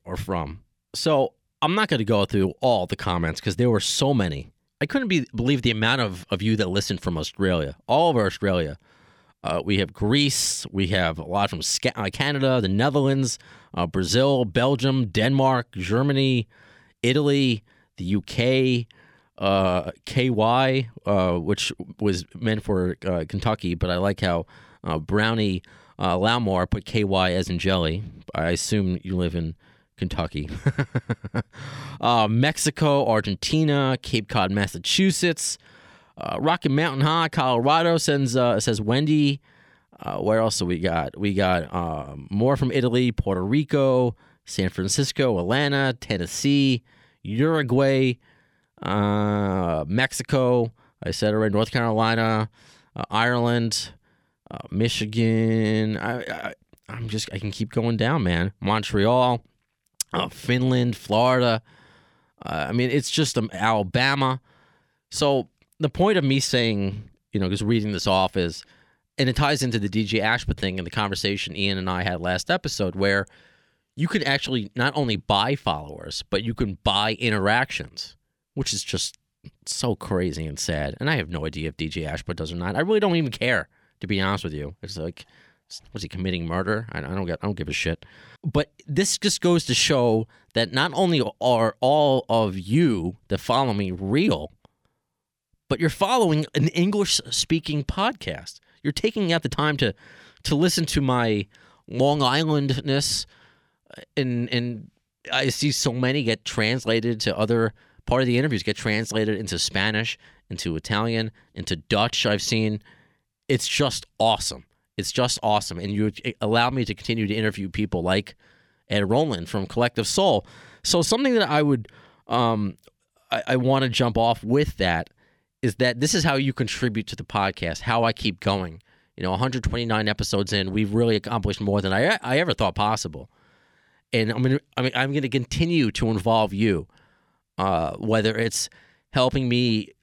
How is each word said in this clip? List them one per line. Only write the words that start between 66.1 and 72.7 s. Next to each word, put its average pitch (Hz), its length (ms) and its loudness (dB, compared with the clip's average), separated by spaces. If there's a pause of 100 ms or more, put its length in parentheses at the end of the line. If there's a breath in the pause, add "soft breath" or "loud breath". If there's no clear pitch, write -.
of 147 80 2
me 135 160 2
saying, 107 680 0 (220)
you 107 80 0
know, 95 80 0
just 98 160 -2
reading 107 300 0
this 87 120 -4
off 95 300 2
is, 85 300 -2 (520 soft breath)
and 123 120 2
it 123 80 -2
ties 143 260 2
into 117 160 0
the 101 80 -2
D 104 160 0
J 107 160 0
Ashba 110 380 0
thing 95 200 -4
and 90 80 -6
the 85 60 -12
conversation 101 640 -4
Ian 98 220 -2
and 92 120 -4
I 90 140 -2
had 90 160 -2
last 90 320 -2
episode, 107 440 -2